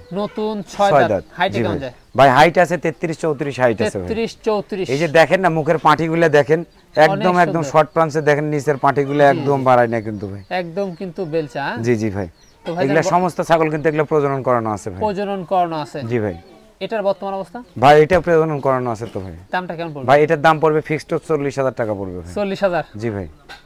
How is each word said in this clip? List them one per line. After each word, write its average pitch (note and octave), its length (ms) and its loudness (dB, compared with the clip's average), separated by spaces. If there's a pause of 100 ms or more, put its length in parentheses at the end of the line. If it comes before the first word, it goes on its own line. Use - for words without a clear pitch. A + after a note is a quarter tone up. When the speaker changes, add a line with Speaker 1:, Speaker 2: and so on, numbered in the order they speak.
(120)
Speaker 1:
নতুন G#3 500 -6
ছয় G3+ 280 0
Speaker 2:
ছয় D3 100 4
Speaker 1:
দাঁত। - 100 2
Speaker 2:
দাঁত। G2 140 -2 (120)
Speaker 1:
হাইটে F3+ 180 -2
Speaker 2:
জি A#2 80 -2
Speaker 1:
কেমন - 100 -2
Speaker 2:
ভাই। F#2 80 -6
Speaker 1:
যায়? B2+ 120 -10 (240)
Speaker 2:
ভাই, C3+ 140 8
হাইট D3+ 280 6
আছে F3 200 2
তেত্রিশ, D#3+ 400 -4
চৌত্রিশ C#3+ 420 -4
হাইট A#2+ 220 2
আছে G#3 160 -4
ভাই। F2+ 100 -8
Speaker 1:
তেত্রিশ, A3 360 -4
চৌত্রিশ। G3 460 -4
Speaker 2:
এই C3+ 80 -2
যে D#3+ 100 0
দেখেন D#3+ 320 4
না, F#3 80 2
মুখের D#3+ 300 0
পাটিগুলো D#3+ 500 2
দেখেন, D3 360 4 (320)
একদম, D#3 160 6
Speaker 1:
অনেক F#3+ 140 -2
Speaker 2:
একদম F3 260 2
Speaker 1:
সুন্দর। D#3 180 -2
Speaker 2:
শর্ট D#3 200 2
প্রান্সে D#3+ 320 0
দেখেন, D3 220 2
নিচের D3 320 -2
পাটিগুলো C#3 420 0
Speaker 1:
জি। C#3+ 60 6
Speaker 2:
একদম C3+ 400 2
বাড়ায় B2 240 4
না A2+ 120 -2
কিন্তু G#2+ 260 -8
ভাই। G2 240 -12
Speaker 1:
একদম F3+ 440 -6
কিন্তু F#3+ 300 -10
বেলচা, D3+ 400 -6
হ্যাঁ? E3+ 180 -6
Speaker 2:
জি, A#2+ 140 2
জি G#2+ 140 -2
ভাই। F#2+ 180 -6 (360)
Speaker 1:
তো E3+ 100 -6
ভাইজান, D3+ 220 0
Speaker 2:
এগুলা E3 120 2
Speaker 1:
ব- - 20 0
Speaker 2:
সমস্ত F3 300 0
ছাগল D#3+ 300 0
কিন্তু D#3 180 -2
এগুলা D3+ 160 0
প্রজনন C#3 380 0
করানো A#2 280 0
আছে G#2+ 200 -6
ভাই। F2+ 80 -12
Speaker 1:
প্রজনন G3 460 -4
করানো F3 320 0
আছে। D3 260 -8
Speaker 2:
জি A#2+ 160 -2
ভাই। G#2 160 -2 (460)
Speaker 1:
এটার G#3 220 -6
বর্তমান G3 320 -4
অবস্থা? G3 280 -10 (160)
Speaker 2:
ভাই, D3 240 8
এটা E3+ 180 4
প্রজনন D#3+ 400 0
করানো B2+ 300 -2
আছে A2+ 220 -8
তো G2+ 80 -8
ভাই। F#2+ 120 -12 (180)
Speaker 1:
দামটা F3+ 260 -6
কেমন E3 180 -8
পড়বে? C3+ 120 -8
Speaker 2:
ভাই, C#3+ 160 6
এটার D3+ 200 0
দাম D#3 180 4
পড়বে D#3 200 2
ফিক্সড D#3 380 -6 (100)
চল্লিশ C#3+ 300 -2
হাজার C3 140 0
টাকা A2 220 -4
পড়বে F#2+ 260 -8
ভাই। F2 140 -14
Speaker 1:
চল্লিশ G3 280 -4
হাজার? F3 220 0 (120)
Speaker 2:
জি A2 140 -4
ভাই। G2 180 -8 (380)